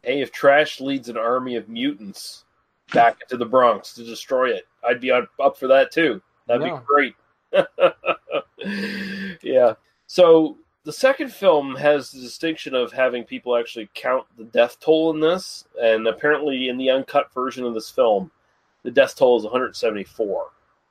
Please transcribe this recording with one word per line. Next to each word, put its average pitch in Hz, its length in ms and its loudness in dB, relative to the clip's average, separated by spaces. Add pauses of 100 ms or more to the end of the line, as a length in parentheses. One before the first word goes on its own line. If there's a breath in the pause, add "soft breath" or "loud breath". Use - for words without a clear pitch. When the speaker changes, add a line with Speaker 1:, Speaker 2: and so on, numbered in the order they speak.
Speaker 1:
Hey, 135 160 -2
if 131 140 -6
Trash 143 480 2
leads 135 260 -6
an 117 100 -10
army 123 380 -2
of 107 140 -8
mutants 113 720 -10 (480)
back 117 300 2
into 127 160 -10
the 120 80 -4
Bronx 117 480 0
to 120 100 -20
destroy 127 460 -4
it, 98 180 -6 (160)
I'd 120 160 -2
be 127 120 -4
up, 123 180 0 (100)
up 135 180 0
for 135 100 -6
that 135 240 4
too. 139 300 0 (260)
That'd 127 200 0
Speaker 2:
Yeah. 156 120 -8
Speaker 1:
be 120 60 -20
great. 143 300 0 (380)
<laughs> 196 1900 -4
Yeah. 127 340 2 (320)
So 165 500 6 (260)
the 151 100 -14
second 269 380 0
film 147 440 2
has 143 360 0
the 135 80 -20
distinction 139 560 -8
of 120 160 -2
having 123 320 -2
people 123 320 -4
actually 117 380 -6
count 127 320 -4 (120)
the 113 80 -20
death 120 340 0
toll 160 320 2
in 156 80 -6
this, 170 460 -2 (160)
and 113 260 2
apparently 139 640 -2
in 123 80 -6
the 131 120 0
uncut 135 440 -2
version 127 320 -6
of 120 80 -6
this 110 160 -10
film, 107 420 0 (520)
the 120 80 -8
death 131 240 2
toll 123 220 4
is 104 80 -4
a 104 40 -10
hundred 123 260 -4
seventy-four. 101 760 -6 (400)